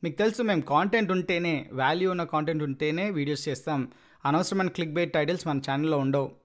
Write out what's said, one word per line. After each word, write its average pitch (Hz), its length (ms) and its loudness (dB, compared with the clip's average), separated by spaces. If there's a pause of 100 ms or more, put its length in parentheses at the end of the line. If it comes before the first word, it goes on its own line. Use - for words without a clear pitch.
మీకు 156 140 -4
తెలుసు, 220 260 2
మేము 196 180 2
కంటెంట్ 185 500 2
ఉంటేనే, 170 600 0
వాల్యూ 156 380 2
ఉన్న 175 120 -2
కంటెంట్ 156 400 0
ఉంటేనే 151 460 -2
వీడియోస్ 147 400 -2
చేస్తాం. 143 300 -2 (460)
అనవసరమైన 180 420 2
క్లిక్ 170 260 -4
బైట్ 170 200 0
టైటిల్స్ 165 340 0
మన 147 100 0
ఛానల్‌లో 143 400 0
ఉండవు. 135 320 0 (160)